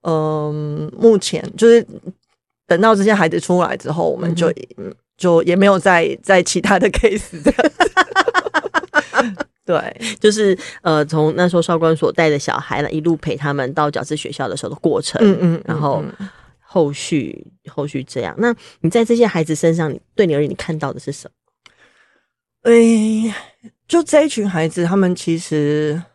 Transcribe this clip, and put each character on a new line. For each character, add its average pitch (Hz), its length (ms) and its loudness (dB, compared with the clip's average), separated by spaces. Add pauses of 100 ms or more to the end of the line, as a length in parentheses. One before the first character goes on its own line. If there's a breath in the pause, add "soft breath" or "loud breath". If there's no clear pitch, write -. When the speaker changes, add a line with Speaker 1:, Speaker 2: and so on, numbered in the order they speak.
Speaker 1:
嗯， 151 880 -4
目 226 220 4
前 160 260 -4 (140)
就 233 100 4
是 233 180 6 (800)
等 175 120 2
到 220 160 4
这 196 80 0
些 214 80 4
孩 202 160 2
子 165 120 -2
出 180 240 0
来 139 120 -2
之 - 160 -10
后， 165 160 -2
我 143 80 -2
们 170 200 -4
就， 170 140 0
Speaker 2:
嗯 - 40 -2 (240)
哼。 - 80 -16
Speaker 1:
嗯， - 80 -14 (240)
就 170 260 4
也 175 120 2
没 190 100 4
有 196 140 4
再， 165 420 2
再 185 220 4
其 175 180 -2
他 196 160 2
的 196 140 2
case 202 520 -2
这 277 80 4
样 - 200 0
子。 339 1600 -2
<laughs> - 100 -12 (200)
对。 - 360 -4 (180 loud breath)
Speaker 2:
就 214 120 4
是， 208 240 2 (280 loud breath)
呃， 156 220 2
从 156 300 0
那 180 140 2
时 175 60 -2
候 170 60 4
少 170 160 0
管 160 180 2
所 151 160 -2
带 160 180 2
的 147 80 0
小 - 200 -4
孩 139 260 -6
呢， - 80 -6
一 156 100 -6
路 165 160 0
陪 - 180 -6
他 143 160 -4
们 139 220 -4
到 151 160 0
矫 - 140 -6
治 151 120 -6
学 - 160 -10
校 131 160 -6
的 92 80 -6
时 - 80 -10
候 - 60 -6
的 147 60 -12
过 131 260 0
程， - 220 -6
Speaker 1:
嗯， 196 180 4
嗯， 170 140 2
嗯， - 100 -12
Speaker 2:
然 - 120 -6
后 143 260 -2 (160)
Speaker 1:
嗯。 196 100 -12 (300 loud breath)
Speaker 2:
后 151 320 0
续， 87 560 -6 (240)
后 147 160 -6
续 135 160 -8
这 131 180 -8
样。 90 160 -8
那 233 160 0 (280 soft breath)
你 165 80 0
在 233 140 2
这 233 120 2
些 233 100 4
孩 180 160 -2
子 156 140 -2
身 165 180 2
上， 165 180 -2
你， - 80 -10 (140)
对 202 140 2
你 151 80 0
而 147 60 0
言， 147 80 -2
你 - 60 -8
看 156 220 -8
到 147 140 -6
的 - 80 -12
是 - 100 -10
什 - 200 -14
么？ - 1400 -12
Speaker 1:
诶， 220 640 4 (540 loud breath)
就 339 160 2
这 311 200 4
一 311 60 0
群 202 180 -4
孩 165 200 0
子， 175 160 -2
他 175 140 2
们 180 180 2
其 165 220 -2
实 151 600 -2 (160)